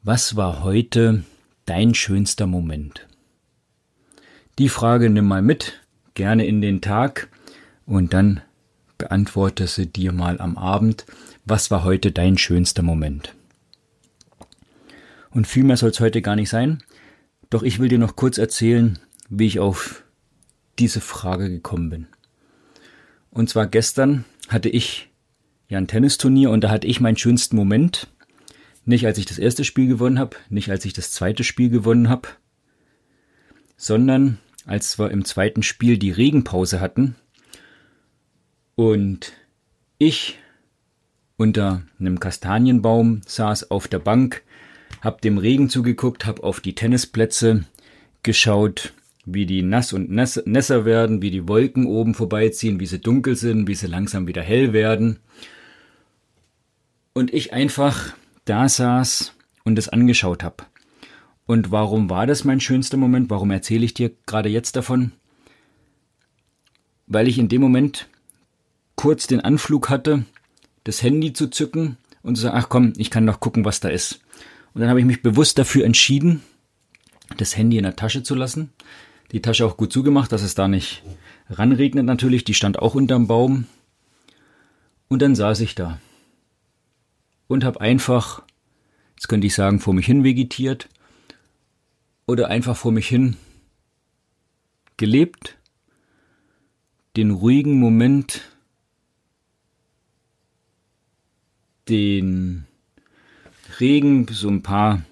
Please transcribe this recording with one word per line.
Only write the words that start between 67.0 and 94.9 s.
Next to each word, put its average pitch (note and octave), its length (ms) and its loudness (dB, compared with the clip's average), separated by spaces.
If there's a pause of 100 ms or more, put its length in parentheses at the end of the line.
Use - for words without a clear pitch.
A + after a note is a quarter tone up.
Weil A2 200 2
ich B2 100 2
in A#2 100 2
dem A#2+ 140 2
Moment C3+ 460 2 (880)
kurz D3 320 0
den B2 140 0
Anflug C#3+ 480 0
hatte, C#3 360 0 (580)
das - 180 -6
Handy D3 300 0
zu C#3 160 -4
zücken D3 500 -4 (240)
und A#2 140 -2
zu A2 60 -4
sagen, A#2 160 -2
„Ach A#2 100 -2
komm, B2 300 2
ich A2 120 -4
kann A2 160 2
doch G#2+ 140 0
gucken, A2+ 240 -2
was G2+ 160 -2
da - 80 -6
ist.“ F2+ 320 -6 (540)
Und A2 80 -6
dann A#2 80 0
habe B2+ 100 4
ich B2 60 4
mich B2 160 2
bewusst A#2+ 360 4
dafür C3+ 280 2
entschieden, C#3 560 4 (960)
das - 180 -4
Handy A2+ 220 4
in G2+ 60 0
der F#2+ 120 -4
Tasche A#2+ 280 -4
zu C#3 120 -4
lassen, C3 360 -6 (600)
die G#2+ 100 -4
Tasche A#2 240 0
auch G2+ 120 -2
gut G#2+ 160 -2
zugemacht, C#3 380 2
dass G2+ 100 -2
es G2+ 140 -4
da F#2+ 120 0
nicht - 360 -2 (460)
ranregnet B2+ 560 2
natürlich, B2 380 0
die G#2+ 100 -4
stand G2+ 260 0
auch A2+ 160 0
unterm B2+ 320 2
Baum. B2 400 2 (1400)
Und C3+ 140 0
dann C#3 140 4
saß G#2+ 260 0
ich A2 140 -6
da E2 240 -8 (1500)
und C3 160 0
hab B2+ 140 -2
einfach, B2 640 0 (720)
jetzt - 120 -16
könnte G#2 200 0
ich G2 60 0
sagen, G2 260 2
vor G2+ 140 -2
mich F#2 120 0
hin C3 180 4
vegetiert C3 680 -2 (1400)
oder A#2+ 220 0
einfach A#2+ 280 -2
vor - 160 -2
mich A2 160 0
hin B2+ 300 2 (1600)